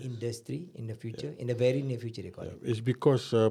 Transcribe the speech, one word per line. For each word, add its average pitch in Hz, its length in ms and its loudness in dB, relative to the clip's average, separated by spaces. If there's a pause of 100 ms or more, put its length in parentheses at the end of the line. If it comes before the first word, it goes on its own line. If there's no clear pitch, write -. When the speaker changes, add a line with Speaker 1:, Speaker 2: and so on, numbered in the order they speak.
Speaker 1:
yes. 131 100 -8
Speaker 2:
industry 120 640 -6
in 113 160 -8
the 110 60 -10
future, 117 400 -8
Speaker 1:
Yeah. - 80 -16
Speaker 2:
in - 20 -2
the 120 80 0
very 127 300 2
near 123 160 -4
future 113 180 -8
they 92 160 -12
call 90 160 -10
Speaker 1:
Yeah. - 80 -14
Speaker 2:
it. - 80 -8
Speaker 1:
It's 113 160 0
because, 127 480 4
uh, 110 200 8